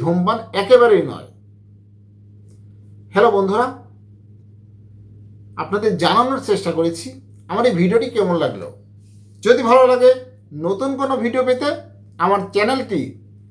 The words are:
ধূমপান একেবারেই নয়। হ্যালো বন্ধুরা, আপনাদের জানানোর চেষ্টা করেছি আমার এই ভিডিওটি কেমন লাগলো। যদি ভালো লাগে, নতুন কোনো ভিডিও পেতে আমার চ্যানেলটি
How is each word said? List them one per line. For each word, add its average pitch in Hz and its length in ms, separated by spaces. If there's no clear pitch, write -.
ধূমপান 180 360
একেবারেই 226 500
নয়। 87 180
হ্যালো 220 240
বন্ধুরা, 196 300
আপনাদের 208 300
জানানোর 233 460
চেষ্টা 185 240
করেছি 165 360
আমার 208 180
এই 226 140
ভিডিওটি 226 300
কেমন 185 340
লাগলো। 104 240
যদি 247 280
ভালো 262 120
লাগে, 254 180
নতুন 247 240
কোনো 269 140
ভিডিও 247 240
পেতে 254 200
আমার 196 220
চ্যানেলটি 214 460